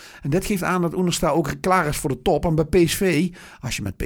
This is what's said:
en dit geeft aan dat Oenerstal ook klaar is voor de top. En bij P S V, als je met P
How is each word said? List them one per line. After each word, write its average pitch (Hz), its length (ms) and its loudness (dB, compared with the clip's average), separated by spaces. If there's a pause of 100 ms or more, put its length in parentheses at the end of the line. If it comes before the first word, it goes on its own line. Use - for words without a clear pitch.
(220)
en 143 80 -4
dit 185 140 0
geeft 190 180 -2
aan 175 200 0
dat 170 120 -2
Oenerstal 175 400 0
ook 165 260 0
klaar 185 260 2
is 147 100 -2
voor 147 140 -4
de 127 120 -4
top. 170 220 2
En 170 100 2
bij 160 100 2
P 170 240 4
S - 60 -2
V, 180 340 0 (320)
als 123 160 -8
je - 60 -8
met 98 140 -6
P - 100 -8